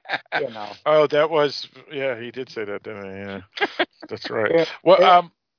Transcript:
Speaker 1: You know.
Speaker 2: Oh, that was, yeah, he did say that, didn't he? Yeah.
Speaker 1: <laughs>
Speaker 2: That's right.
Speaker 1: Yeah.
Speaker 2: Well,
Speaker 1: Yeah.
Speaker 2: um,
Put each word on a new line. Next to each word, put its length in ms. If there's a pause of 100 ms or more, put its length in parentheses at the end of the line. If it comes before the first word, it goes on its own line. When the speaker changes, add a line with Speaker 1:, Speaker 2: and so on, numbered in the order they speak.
(400)
Speaker 1:
You 120
know. 160 (180)
Speaker 2:
Oh, 220
that 240
was, 360 (240)
yeah, 280
he 100
did 200
say 140
that, 200
didn't 220
he? 140
Yeah. 680 (100)
Speaker 1:
<laughs> 140
Speaker 2:
That's 200
right. 240
Speaker 1:
Yeah. 120 (180)
Speaker 2:
Well, 160
Speaker 1:
Yeah. 180
Speaker 2:
um, 140 (280)